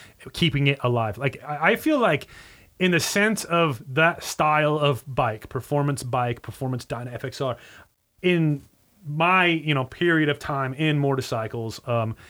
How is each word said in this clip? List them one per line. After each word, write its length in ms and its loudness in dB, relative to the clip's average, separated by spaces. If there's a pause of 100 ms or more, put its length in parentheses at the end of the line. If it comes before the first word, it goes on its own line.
(320)
keeping 360 2
it 160 0
alive. 340 0
Like, 240 -2
I, 300 0
I 40 2
feel 220 2
like 300 0 (500)
in 140 4
the 80 4
sense 460 0
of 360 0 (120)
that 280 2
style 560 2
of 240 2 (100)
bike, 360 -2
performance 560 -2
bike, 380 -2
performance 420 -8
Dyna 260 -10
F 140 -12
X 160 -8
R, 160 -4 (680)
in 400 2 (440)
my, 400 2
you 260 0
know, 140 0
period 420 2
of 100 0
time 360 -4
in 240 0
motorcycles, 920 -2
um, 260 0 (160)